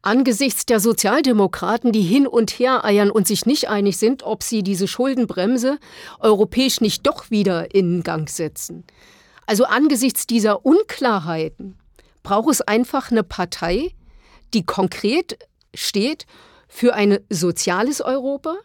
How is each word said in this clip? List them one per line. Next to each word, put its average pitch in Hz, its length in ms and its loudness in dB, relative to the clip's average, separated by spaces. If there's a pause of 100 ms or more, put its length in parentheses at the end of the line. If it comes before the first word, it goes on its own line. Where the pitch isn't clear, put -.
Angesichts 247 640 0
der 233 120 2
Sozialdemokraten, 220 1120 0
die 214 120 2
hin 254 260 4
und 233 240 0
her 254 320 0
eiern 202 260 4
und 202 160 2
sich 208 180 -2
nicht 277 240 0
einig 202 300 0
sind, 254 240 0
ob 214 220 -6
sie 220 180 -2
diese 190 240 -2
Schuldenbremse 247 920 0 (420)
europäisch 220 600 2
nicht - 280 0
doch - 240 -6
wieder 190 420 0
in 175 300 -2
Gang 160 260 -6
setzen. 170 540 -10 (600)
Also 220 180 2
angesichts 262 640 0
dieser 214 360 2
Unklarheiten 196 1120 0 (460)
braucht 220 300 0
es - 80 0
einfach 240 500 -2
eine 220 140 2
Partei, 180 680 -4 (640)
die 185 100 0
konkret 208 760 -2 (360)
steht - 520 -4 (420)
für - 260 0
ein 202 240 2 (120)
soziales 185 680 -2
Europa 277 640 -4